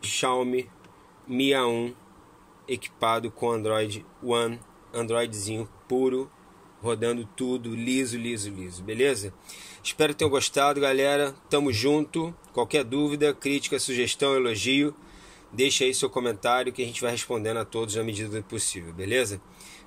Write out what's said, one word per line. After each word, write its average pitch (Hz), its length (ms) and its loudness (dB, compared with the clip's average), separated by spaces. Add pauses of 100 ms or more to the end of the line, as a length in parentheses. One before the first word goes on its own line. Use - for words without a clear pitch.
Xiaomi 127 680 0 (560)
Mi 135 280 2
A 127 120 2
um 120 280 0 (760)
equipado 113 640 -2
com 117 200 -2
Android 107 540 -2 (180)
One, 117 380 0 (320)
Androidzinho 113 760 -2 (220)
puro, 131 420 0 (520)
rodando 117 520 -2
tudo 123 400 -2
liso, 120 440 0
liso, 113 320 -6
liso, 90 320 -10
beleza? 110 500 0 (500)
Espero 151 300 2
que 147 60 -10
tenham 156 120 2
gostado, 143 500 2
galera. 139 540 2 (140)
Tamo 143 240 2
junto. 151 600 0 (180)
Qualquer 127 320 2
dúvida, 147 480 2
crítica, 139 460 0
sugestão, 127 560 0
elogio, 131 600 2 (560)
deixa 135 340 2
aí 131 100 4
seu 131 160 0
comentário 123 600 0
que 127 100 -4
a 117 40 -4
gente 117 140 -8
vai 120 100 0
respondendo 113 480 -2
a 107 60 -2
todos 113 300 -4
na 113 100 -2
medida 107 360 -6
do - 40 -8
possível, 90 480 -6
beleza? 101 480 -2 (460)